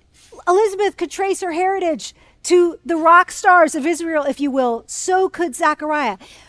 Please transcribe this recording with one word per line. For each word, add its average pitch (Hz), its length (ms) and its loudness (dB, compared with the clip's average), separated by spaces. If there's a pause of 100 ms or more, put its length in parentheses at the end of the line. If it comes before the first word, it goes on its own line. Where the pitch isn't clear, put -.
(460)
Elizabeth 392 520 0
could 339 140 -8
trace 381 280 -4
her 349 140 -6
heritage 359 600 -4 (300)
to 349 420 2
the 330 120 -2
rock 330 340 4
stars 359 440 4
of 277 100 -4
Israel, 320 400 -2
if 277 160 -4
you 285 100 -2
will. 240 360 -2
So 370 420 -2
could 330 260 -6
Zechariah." 302 640 -2 (320)